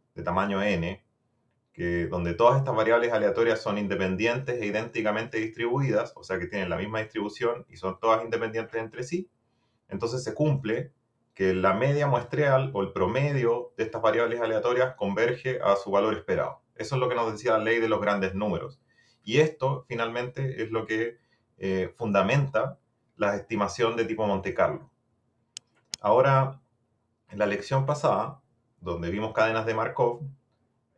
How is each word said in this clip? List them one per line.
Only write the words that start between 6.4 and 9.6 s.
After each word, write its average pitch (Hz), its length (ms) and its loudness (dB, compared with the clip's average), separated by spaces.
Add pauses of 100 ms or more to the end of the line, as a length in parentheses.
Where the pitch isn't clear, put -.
tienen 95 240 -6
la 82 60 -2
misma 104 240 -4
distribución 110 680 -4
y - 80 -20
son 95 220 -6
todas 113 260 2
independientes 113 560 -4
entre 113 220 -8
sí, 175 260 -6 (600)